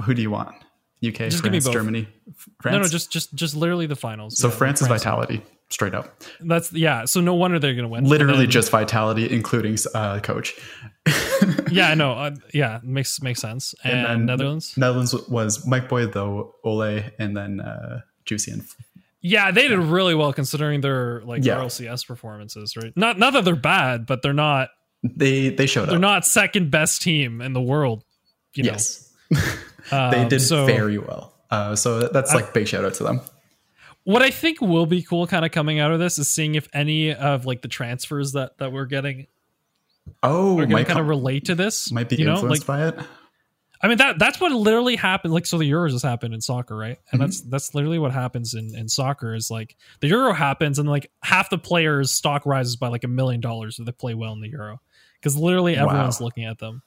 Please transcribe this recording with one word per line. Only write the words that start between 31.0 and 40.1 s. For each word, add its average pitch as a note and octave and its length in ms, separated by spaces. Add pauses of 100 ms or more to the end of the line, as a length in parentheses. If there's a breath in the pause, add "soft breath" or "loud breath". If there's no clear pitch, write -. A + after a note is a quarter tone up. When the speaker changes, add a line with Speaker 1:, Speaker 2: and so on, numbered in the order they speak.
Speaker 1:
Uh, G#2 260
so A#2 220
that, A#2 160
that's, C3+ 180
Speaker 2:
I A#2+ 40
Speaker 1:
like, A2+ 180
big G#2+ 120
shout G2 200
out F#2+ 80
to - 100
them. B2+ 160 (840 soft breath)
Speaker 2:
What G#3+ 180
I C4+ 80
think D#4+ 320
will E3+ 240
be F3 160
cool F3 240
kinda E3 240
coming D3+ 280
out D3+ 140
of E3 60
this F3 200
is C#3+ 120
seeing D3+ 240
if D3+ 180
any D#3 420
of, C#3 300
like, B2+ 160
the A2+ 80
transfers C3 640
that, C3+ 260
that C3+ 140
we're C3+ 140
getting C3+ 400 (960)